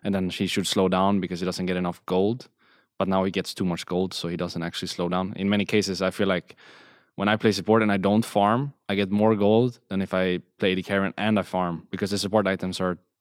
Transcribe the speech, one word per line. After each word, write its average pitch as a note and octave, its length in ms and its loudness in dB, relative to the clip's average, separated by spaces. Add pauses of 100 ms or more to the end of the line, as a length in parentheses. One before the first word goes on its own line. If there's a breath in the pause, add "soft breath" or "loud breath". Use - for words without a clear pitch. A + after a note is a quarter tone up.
and G#2 120 -2
then F#2 140 -2
he F#2+ 180 -4
should F2+ 200 -2
slow F#2+ 220 2
down F#2+ 300 2
because F2 200 -6
he F2+ 60 -4
doesn't F2+ 220 -4
get F#2 100 0
enough F2 280 -4
gold. G2+ 420 0 (500)
But F#2+ 100 -2
now F#2+ 160 2
he F#2+ 80 0
gets F#2 220 -6
too G2 120 -4
much F2 200 -4
gold, F2+ 280 -2
so - 140 -6
he E2+ 100 -6
doesn't F2 260 -6
actually F2 240 -8
slow F2 200 -4
down. F#2 280 -2
In G2 140 -2
many G2+ 160 2
cases, F#2+ 360 0
I F#2 80 2
feel G2 180 0
like F2+ 280 -2 (600 soft breath)
when G2 120 -2
I G#2+ 80 4
play A2 160 2
support G#2+ 320 4
and G#2 80 2
I G2+ 60 2
don't G2+ 280 2
farm, A#2 480 2 (160)
I G2 60 0
get G2 160 0
more G#2+ 240 4
gold A2 440 4 (100)
than G2 120 -2
if F#2 140 -4
I F#2 240 0 (180)
play G2 140 2
A F#2+ 40 2
D F#2 60 -2
carry G2 340 -2
and G#2+ 240 2
I F#2 40 -2
farm, F2 480 -4
because F#2+ 180 -4
the G2+ 80 -2
support G2 300 2
items F#2 340 -4
are F2+ 160 -2 (240)